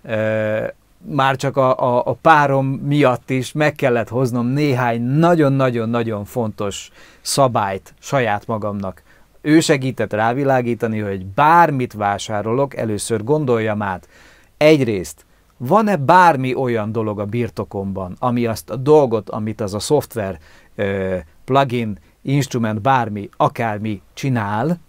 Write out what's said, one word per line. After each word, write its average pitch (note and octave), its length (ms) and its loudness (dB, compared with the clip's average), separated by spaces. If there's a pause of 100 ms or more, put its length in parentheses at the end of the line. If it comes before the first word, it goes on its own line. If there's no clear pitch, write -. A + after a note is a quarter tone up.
ö, A2 600 -2 (440)
már C3+ 280 0
csak C3+ 220 -4
a, C3 220 2
a, B2 260 2
a B2+ 80 -2
párom C#3+ 540 4
miatt C#3 640 0
is C3 220 -4
meg D3+ 240 0
kellett A#2+ 340 0
hoznom A#2+ 380 -2
néhány B2+ 540 0
nagyon-nagyon-nagyon B2 1200 2
fontos G#2+ 640 -6 (300)
szabályt A2 760 0
saját A2+ 480 -2
magamnak. G2+ 560 -6 (380)
Ő D#3 180 4
segített C3 540 0
rávilágítani, A#2+ 840 0
hogy G2 260 -6
bármit C#3+ 680 4
vásárolok, G#2+ 840 -2
először G#2+ 480 -4
gondoljam A2+ 580 0
át. F#2+ 260 -6 (500)
Egyrészt, B2+ 680 2 (320)
van-e G3 380 2
bármi C#3+ 600 4
olyan A2+ 360 -2
dolog G#2+ 280 -4
a G#2 60 -4
birtokomban, G2 920 -6
ami A#2+ 260 0
azt A2 240 -6
a - 60 -6
dolgot, C3 540 2
amit A2 320 -6
az G2+ 120 -4
a G#2 60 -4
szoftver, A2 600 -4 (360)
ö, G2 400 -4 (280)
plugin, B2 540 0 (240)
instrument, A#2+ 600 -2
bármi, G#2+ 560 0
akármi A2 640 -4 (120)
csinál B2 760 -2